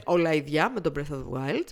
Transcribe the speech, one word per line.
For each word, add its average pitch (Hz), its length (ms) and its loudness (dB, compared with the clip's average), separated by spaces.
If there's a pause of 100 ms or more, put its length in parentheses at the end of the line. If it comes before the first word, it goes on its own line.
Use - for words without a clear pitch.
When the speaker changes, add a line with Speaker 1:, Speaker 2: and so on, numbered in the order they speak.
Speaker 1:
Οκ. - 80 -6
Speaker 2:
όλα 165 200 4
ίδια 151 360 2
με 240 120 -6
τον 156 140 0
Breath 143 180 -6
of 139 100 -6
the 131 160 -6
Wild. 170 320 -2